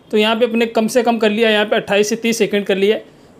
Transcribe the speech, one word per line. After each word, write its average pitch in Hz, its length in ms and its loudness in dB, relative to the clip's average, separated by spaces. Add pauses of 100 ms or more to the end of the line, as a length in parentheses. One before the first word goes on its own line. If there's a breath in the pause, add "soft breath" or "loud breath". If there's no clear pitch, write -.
(120)
तो 220 60 0
यहाँ 214 180 2
पे 226 100 0
अपने 233 220 0
कम 226 200 0
से 233 160 0
कम 233 140 0
कर 220 120 2
लिया, 220 200 0
यहाँ 214 160 2
पे 233 100 -2
अट्ठाईस 208 340 0
से 233 60 -4
तीस 226 220 -2
second 202 280 -2
कर 196 120 0
लिया 196 180 2
है, - 80 -10 (360 loud breath)